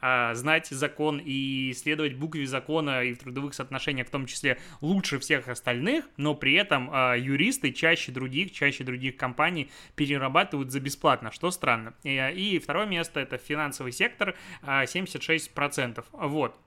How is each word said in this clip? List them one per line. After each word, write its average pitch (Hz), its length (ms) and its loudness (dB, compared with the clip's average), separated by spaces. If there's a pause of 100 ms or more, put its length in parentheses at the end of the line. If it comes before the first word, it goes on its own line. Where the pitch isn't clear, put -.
а, 123 320 4
знать 156 360 2
закон 143 540 -2
и 135 520 -2
следовать 147 400 0
букве 151 320 -4
закона 135 560 0
и 123 100 0
в 120 60 -10
трудовых 139 340 -6
соотношениях 139 540 -4
в - 20 -18
том 135 160 -4
числе 127 320 0 (240)
лучше 165 380 2
всех 135 280 0
остальных, 127 580 0 (120)
но 147 180 2
при 135 180 2
этом, 151 380 4
а, 127 240 4
юристы 139 560 2
чаще 165 400 2
других, 131 400 -4
чаще 143 320 0
других 127 340 -6
компаний 147 520 0 (260)
перерабатывают 139 760 0
за 139 80 -2
бесплатно, 135 520 2
что 180 200 -2
странно. 113 420 0 (100)
И, 139 120 -2 (200)
и 190 240 0
второе 165 260 0
место — 170 360 -2
это 127 160 -6
финансовый 143 540 -4
сектор, 190 440 0 (260)
а, 139 240 4
семьдесят 175 380 -4
шесть 160 300 0
процентов. 135 580 -2
Вот. 147 440 -2 (120)